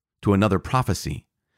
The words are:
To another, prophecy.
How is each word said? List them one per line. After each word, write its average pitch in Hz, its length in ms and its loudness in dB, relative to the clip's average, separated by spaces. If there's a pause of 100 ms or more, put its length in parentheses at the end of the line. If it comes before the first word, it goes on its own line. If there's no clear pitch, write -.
(220)
To 104 100 2
another, 98 260 4
prophecy. 87 680 -4 (320)